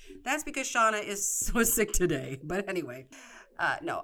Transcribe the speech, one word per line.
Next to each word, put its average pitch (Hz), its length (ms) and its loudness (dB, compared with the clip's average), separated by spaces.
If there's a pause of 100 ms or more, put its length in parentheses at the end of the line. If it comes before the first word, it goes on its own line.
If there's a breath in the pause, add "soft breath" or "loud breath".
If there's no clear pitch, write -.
(260 loud breath)
That's 302 180 -2
because 277 260 -6
Shauna 220 320 4
is 202 320 -4
<laughs> - 60 -2
so 240 240 2
sick 220 300 2
today. 135 500 2
But 185 240 -4
anyway, 135 400 -6 (500 loud breath)
uh, 143 240 0
no, 131 220 -4